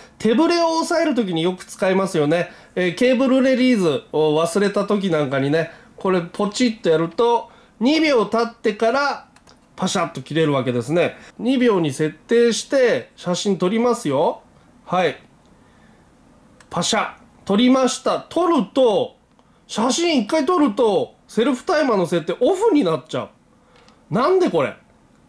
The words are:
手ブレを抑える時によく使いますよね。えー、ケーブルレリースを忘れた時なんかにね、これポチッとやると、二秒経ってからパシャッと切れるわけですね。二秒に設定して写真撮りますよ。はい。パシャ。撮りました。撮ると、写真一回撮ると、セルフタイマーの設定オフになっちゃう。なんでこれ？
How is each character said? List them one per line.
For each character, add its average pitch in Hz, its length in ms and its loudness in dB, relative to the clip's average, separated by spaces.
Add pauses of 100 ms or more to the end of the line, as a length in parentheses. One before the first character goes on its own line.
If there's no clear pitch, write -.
(180)
手 220 180 0
ブ 320 140 2
レ 339 100 2
を 330 120 0
抑 320 280 -2
え 330 60 0
る 302 100 0
時 208 180 -2
に 160 80 -2
よ 180 120 0
く 180 120 -14
使 - 240 -4
い 190 60 2
ま 190 140 0
す 180 80 -4
よ 147 100 2
ね。 170 220 0 (260)
え 180 140 0
ー、 170 60 -4
ケ 247 180 4
ー 240 40 2
ブ 262 120 2
ル 262 120 4
レ 262 140 2
リ 254 200 4
ー 170 260 0
ス - 100 -16
を 151 260 2
忘 165 220 0
れ 202 120 2
た 202 120 -2
時 196 260 -2
な 156 140 0
ん 135 60 -4
か 135 100 -2
に 139 100 0
ね、 160 220 0 (240)
こ - 160 -2
れ 180 100 2
ポ 202 280 -6
チ 247 160 0
ッ 220 160 -2
と 180 80 0
や 160 80 4
る 165 100 -2
と、 233 420 0 (300)
二 294 220 2
秒 277 240 2
経 233 180 -2
っ 226 120 -8
て 220 180 -4
か 226 180 0
ら 277 360 -4 (500)
パ 190 100 -2
シ 196 100 -4
ャ 170 120 -2
ッ - 20 -16
と 143 100 -14
切 - 120 -10
れ 160 120 2
る 147 60 0
わ 135 140 -2
け 123 80 -2
で 120 80 -2
す 117 100 -6
ね。 156 240 0 (240)
二 254 180 0
秒 233 220 2
に 151 140 -2
設 151 200 -2
定 233 380 2
し - 140 -4
て 233 500 0
写 - 200 -6
真 190 220 -2
撮 180 120 0
り 220 100 -2
ま 240 160 0
す 220 140 -6
よ。 151 320 0 (440)
は 180 200 0
い。 143 100 -2 (1500)
パ 175 140 -4
シ - 140 -2
ャ。 190 160 -4 (320)
撮 196 100 0
り 247 140 4
ま 262 180 4
し - 160 -6
た。 185 240 -2
撮 339 200 -2
る 302 260 2
と、 214 420 0 (520)
写 240 240 -2
真 320 280 0
一 202 80 -2
回 320 180 0
撮 359 140 0
る 277 140 2
と、 202 420 0 (120)
セ - 160 -2
ル 262 120 0
フ - 100 -10
タ 320 160 0
イ 302 40 0
マ 240 100 0
ー - 20 2
の 180 80 0
設 165 180 -2
定 165 160 -6
オ 302 160 2
フ 427 180 2
に 294 100 4
な 165 140 0
っ 131 100 -18
ち 143 100 -6
ゃ 107 120 -8 (840)
う。 - 20 -4
な 254 160 2
ん 381 100 4
で 320 120 2
こ 165 100 2
れ？ 110 140 -4 (540)